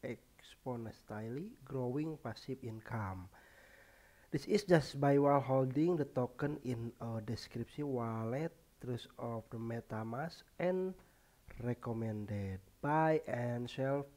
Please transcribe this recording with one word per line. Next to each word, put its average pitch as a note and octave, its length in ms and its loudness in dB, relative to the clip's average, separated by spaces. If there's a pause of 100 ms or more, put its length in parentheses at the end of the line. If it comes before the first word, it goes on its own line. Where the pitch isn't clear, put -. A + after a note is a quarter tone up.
exponentially A#2 1500 -8 (140)
growing C3+ 580 -4
passive B2 400 -6
income. A2 640 -6 (1040)
This D3+ 140 -4
is G3+ 180 4
just D#3+ 360 6
by C#3+ 200 8
while C#3+ 200 8
holding C3 560 4
the D3 140 0
token C#3+ 540 -2
in A#2 280 -4 (100)
a A2+ 200 -4
description A#2 680 -6
wallet, A#2 640 -2 (320)
Trust A#2+ 320 -4
of A#2 320 -6
the - 80 -10
MetaMask, A#2 880 -6 (160)
and F#3 320 2 (720)
recommended G#2+ 960 -2 (220)
buy D#3 460 4
and A#2+ 420 -2
sell C#3 480 0